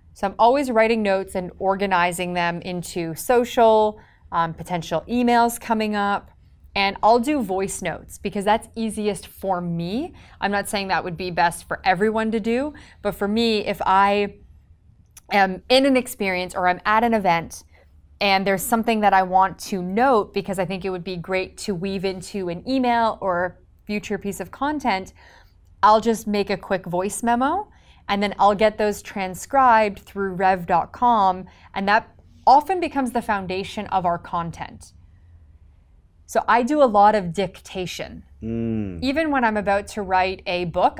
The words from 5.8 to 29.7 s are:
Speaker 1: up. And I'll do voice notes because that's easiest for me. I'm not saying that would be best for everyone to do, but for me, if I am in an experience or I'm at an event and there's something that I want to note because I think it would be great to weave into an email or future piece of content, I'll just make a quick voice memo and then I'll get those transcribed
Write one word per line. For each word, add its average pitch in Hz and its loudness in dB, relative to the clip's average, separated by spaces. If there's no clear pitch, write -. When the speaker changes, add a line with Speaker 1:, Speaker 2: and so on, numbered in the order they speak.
Speaker 1:
up. 202 -2
And 196 0
I'll 226 6
do 269 0
voice 190 -4
notes - -10
because 202 -6
that's 220 2
easiest 214 -4
for 190 -4
me. 175 -6
I'm 196 -2
not 202 -2
saying 196 -4
that 170 0
would 170 -6
be 185 -6
best 175 0
for - -6
everyone 214 2
to 226 0
do, 240 -2
but 202 -2
for 202 -2
me, 220 2
if 190 -4
I 202 2
am 190 2
in 269 4
an 269 4
experience 185 -4
or 180 0
I'm 180 0
at 220 2
an 233 2
event 180 0
and 196 2
there's 196 0
something 226 0
that 202 4
I 190 6
want 185 2
to 190 -6
note 202 2
because 196 -4
I 185 -2
think 185 -8
it 190 -4
would 180 -8
be 185 -8
great 185 -6
to - -6
weave 196 -4
into 190 -8
an 170 -8
email 240 0
or 180 -2
future 208 -6
piece 196 -8
of 180 -12
content, 262 -4
I'll 214 8
just 220 -2
make 202 -2
a 196 -2
quick 190 -4
voice 185 -4
memo 269 0
and 202 0
then 202 -2
I'll 202 6
get 214 2
those 208 -2
transcribed 214 2